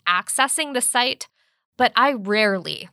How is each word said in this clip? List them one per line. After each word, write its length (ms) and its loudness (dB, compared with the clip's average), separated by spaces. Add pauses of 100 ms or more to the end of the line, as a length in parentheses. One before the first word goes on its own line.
accessing 680 0
the 80 -2
site, 480 -2 (480)
but 180 2
I 160 4
rarely 800 -2